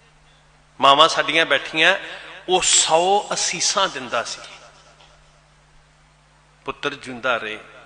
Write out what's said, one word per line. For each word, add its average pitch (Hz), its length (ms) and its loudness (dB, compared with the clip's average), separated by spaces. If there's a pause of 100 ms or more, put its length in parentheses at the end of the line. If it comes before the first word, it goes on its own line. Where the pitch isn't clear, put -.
(800)
ਮਾਵਾਂ 143 280 8
ਸਾਡੀਆਂ 151 380 0
ਬੈਠੀਆਂ, 160 500 2 (520)
ਉਹ 180 140 2
ਸੌ 180 720 2
ਅਸੀਸਾਂ 185 540 -2
ਦਿੰਦਾ 123 340 -6
ਸੀ, - 180 -12 (2250)
"ਪੁੱਤਰ 139 300 -8
ਜਿਉਂਦਾ 123 420 -6
ਰਹੇ 107 220 -8 (280)